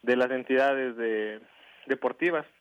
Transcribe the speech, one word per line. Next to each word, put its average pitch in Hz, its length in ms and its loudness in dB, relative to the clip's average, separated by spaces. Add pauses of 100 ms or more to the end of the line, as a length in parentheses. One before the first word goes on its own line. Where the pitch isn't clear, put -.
de 123 160 2
las 127 140 2
entidades 131 640 0
de, 110 420 -2 (460)
deportivas. 151 600 -2 (160)